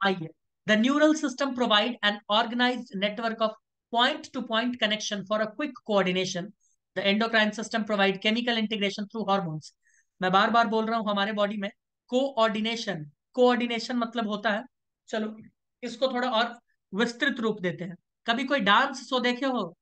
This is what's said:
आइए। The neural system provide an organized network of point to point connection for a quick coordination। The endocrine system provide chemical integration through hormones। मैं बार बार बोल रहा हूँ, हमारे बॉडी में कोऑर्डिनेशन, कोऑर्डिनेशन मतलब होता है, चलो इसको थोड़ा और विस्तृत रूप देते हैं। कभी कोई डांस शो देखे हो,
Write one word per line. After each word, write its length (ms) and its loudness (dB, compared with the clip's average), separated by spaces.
आइए। 240 0
The 120 4
neural 340 4
system 400 -2
provide 400 2
an 120 0
organized 720 0
network 320 -4
of 140 0
point 300 2
to 180 -8
point 400 -2
connection 400 -2
for 200 -2
a 40 0
quick 260 -6
coordination। 540 0
The 60 -2
endocrine 460 2
system 340 -4
provide 320 2
chemical 400 0
integration 460 -2
through 260 -6
hormones। 460 -2
मैं 100 2
बार 180 6
बार 160 6
बोल 200 0
रहा 120 -2
हूँ, 120 -2
हमारे 220 0
बॉडी 240 -2
में 140 -6
कोऑर्डिनेशन, 1040 0
कोऑर्डिनेशन 640 2
मतलब 320 -2
होता 220 -2
है, 140 -2
चलो 280 -6
इसको 260 -2
थोड़ा 220 -2
और 280 0
विस्तृत 460 0
रूप 200 -2
देते 240 -4
हैं। 120 -12
कभी 180 0
कोई 160 0
डांस 500 2
शो 100 0
देखे 260 0
हो, 360 -4